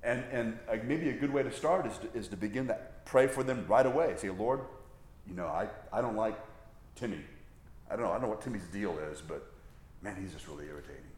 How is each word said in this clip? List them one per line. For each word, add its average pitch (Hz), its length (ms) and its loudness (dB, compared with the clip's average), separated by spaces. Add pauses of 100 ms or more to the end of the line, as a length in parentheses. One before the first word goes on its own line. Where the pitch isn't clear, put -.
And, 120 280 2
and, 117 280 0 (100)
uh, 110 160 2
maybe 151 240 2
a 123 60 2
good 139 180 0
way 139 100 4
to 127 80 0
start 160 340 2
is 110 140 -4
to, 113 180 -8
is 104 120 -4
to 101 80 -8
begin 107 320 -2
to 104 100 0 (280)
pray 131 200 10
for 135 160 2
them 123 240 0
right 117 200 10
away. 139 300 4
Say, 98 140 -2
"Lord, 113 300 2 (640)
you 92 80 -10
know, 90 120 -2
I, 85 220 0 (240)
I 107 80 2
don't 120 140 2
like 110 240 2 (560)
Timmy. 90 300 -4 (680)
I - 60 -2
don't 117 80 0
know, 95 60 2
I 87 40 2
don't 117 80 0
know 123 60 0
what 107 120 -2
Timmy's 101 280 -4
deal 95 300 -2
is, 76 220 -6
but 78 300 -8 (520)
man, 101 120 -6
he's 95 180 -8
just 76 140 -12
really 73 200 -10
irritating. 71 360 -12 (160)